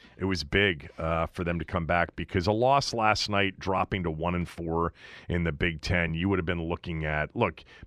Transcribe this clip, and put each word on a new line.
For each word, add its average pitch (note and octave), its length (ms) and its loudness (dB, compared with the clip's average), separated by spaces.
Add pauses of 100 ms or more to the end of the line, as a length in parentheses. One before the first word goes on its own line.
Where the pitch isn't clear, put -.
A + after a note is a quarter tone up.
(180)
it F#2 80 -2
was F2+ 180 -2
big, - 540 2
uh, E2 260 0
for - 180 -6
them F2 160 0
to D#2+ 60 -4
come E2+ 220 -2
back E2+ 300 2
because F2+ 300 -2
a G#2 60 4
loss C3 400 2
last G#2+ 380 2
night, G2+ 280 2
dropping F#2+ 440 0
to E2 80 -2
one D#2+ 240 -2
and F2 120 0
four E2+ 460 -2 (380)
in F2 140 0
the D#2+ 80 0
Big E2 280 0
Ten, E2+ 320 0
you E2+ 160 0
would G2 100 2
have F2 60 -2
been E2+ 180 -2
looking E2 440 -4
at, D2+ 280 -2
look, G#2 300 -2 (220)